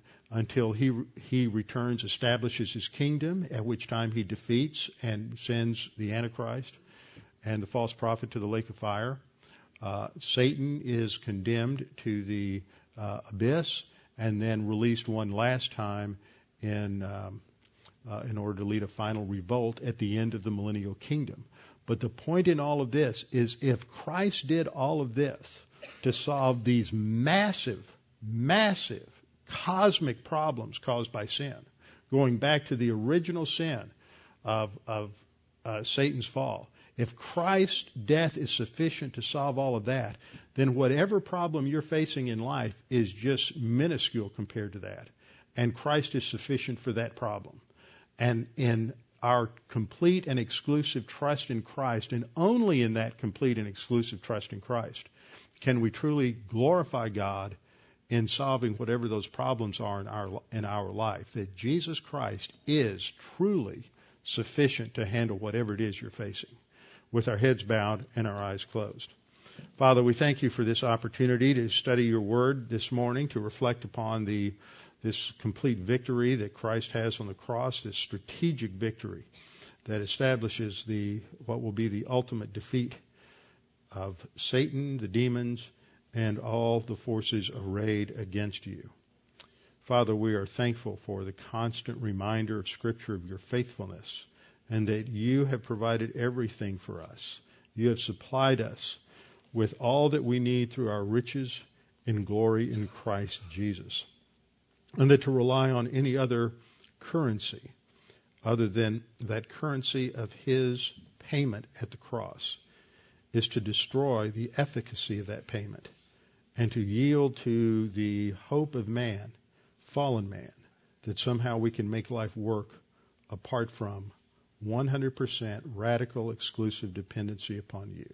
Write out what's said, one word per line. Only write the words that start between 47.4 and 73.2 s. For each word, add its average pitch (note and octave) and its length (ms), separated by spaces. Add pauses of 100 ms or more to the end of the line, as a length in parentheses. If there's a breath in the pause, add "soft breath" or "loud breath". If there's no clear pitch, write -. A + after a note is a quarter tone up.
And A#2+ 380
in A#2 360 (300)
our A#2+ 280 (180)
complete F#3 580
and C3 140
exclusive C#3+ 640
trust C#3+ 440
in A2+ 120
Christ, A#2+ 500
and A#2+ 120 (120)
only G3 460
in A2 120
that A2+ 240
complete A#2 400
and G#2+ 100
exclusive A#2 520
trust - 320
in G#2 80
Christ, - 480 (520 loud breath)
can B2 200
we A2+ 100
truly C#3+ 420
glorify A#2 760
God G2 480 (520 soft breath)
in A#2 180
solving B2 480
whatever A#2 320
those G#2+ 200
problems A#2 540
are G2+ 200
in G2+ 80
our, G#2 420
in G#2+ 140
our G2+ 260
life, G2+ 440
that G2 220
Jesus D3+ 440
Christ G#2+ 520 (140)
is A#2 460 (240)
truly E3+ 460 (420 soft breath)
sufficient A#2+ 680
to A2+ 100
handle G#2+ 320
whatever G#2+ 380
it G2+ 60
is G#2 200
you're A2 100
facing, - 400 (600 loud breath)
with A#2 180
our A2 80
heads B2 260
bowed G#2 520
and A2 120
our G2+ 160
eyes G2 220
closed. - 480 (640 loud breath)
Father, C3 260
we A#2+ 120
thank C#3+ 280
you B2+ 80
for - 120
this A2+ 220
opportunity B2 680
to A#2 140
study B2 360
your A2+ 160
word A#2+ 500
this A2+ 220
morning, B2 360